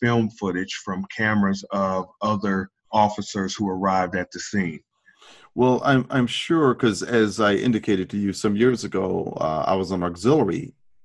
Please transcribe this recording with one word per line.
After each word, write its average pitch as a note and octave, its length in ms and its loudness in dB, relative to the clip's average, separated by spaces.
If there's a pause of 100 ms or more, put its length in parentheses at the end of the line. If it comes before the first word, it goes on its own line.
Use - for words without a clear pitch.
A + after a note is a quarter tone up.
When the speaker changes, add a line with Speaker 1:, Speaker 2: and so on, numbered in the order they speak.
Speaker 1:
film A#2 300 2
footage F#2+ 440 -4 (100)
from F#2+ 200 -6 (120)
cameras G2+ 540 0
of F#2+ 360 -2 (160)
other G2+ 480 -2 (220)
officers G#2 600 0
who G2+ 140 -2
arrived F#2 480 0
at F2 160 -6
the F2 80 -12
scene. F2 400 -4 (760)
Speaker 2:
Well, B2 300 2
I'm, C3+ 260 4
I'm B2+ 160 2
sure, D3+ 480 2
'cause G2 280 0
as G#2+ 360 2
I G#2 160 4
indicated G#2 560 0
to G#2 60 -4
you G2+ 160 0
some G#2 240 -2
years A#2+ 260 2
ago, F#2+ 580 -2
uh, D#2 260 0
I G2 80 2
was F#2 160 0
an F2+ 120 -2
auxiliary F#2+ 680 0 (320)